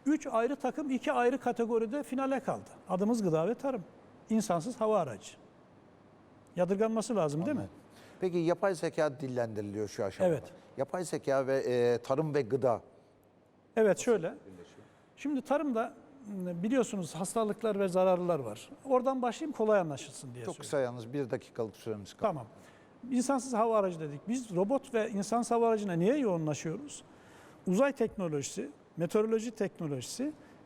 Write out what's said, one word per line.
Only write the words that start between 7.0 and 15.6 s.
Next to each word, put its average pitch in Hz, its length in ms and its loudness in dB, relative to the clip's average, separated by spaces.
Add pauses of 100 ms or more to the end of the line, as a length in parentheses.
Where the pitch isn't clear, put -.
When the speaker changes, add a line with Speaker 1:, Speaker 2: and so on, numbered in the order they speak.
Speaker 1:
lazım 156 300 2
değil 285 100 0
mi? 185 40 -2
Speaker 2:
Anladım. 95 160 -10 (440)
Peki 180 180 0
yapay 175 360 2
zeka 151 460 -2
dillendiriliyor 107 680 -2
şu 113 160 -4
aşamada. 170 300 2
Speaker 1:
Evet. 127 100 -4 (320)
Speaker 2:
Yapay 175 280 -4
zeka 139 420 0
ve, 135 120 2
e, 120 400 4
tarım 143 360 0
ve 143 80 2
gıda 117 380 2 (960)
Speaker 1:
Evet, 220 120 6
Speaker 2:
nasıl 180 140 2
Speaker 1:
şöyle. 214 260 2
Speaker 2:
birleşiyor? 95 580 -18 (300)
Speaker 1:
Şimdi 277 260 -4
tarımda, 269 520 0 (500)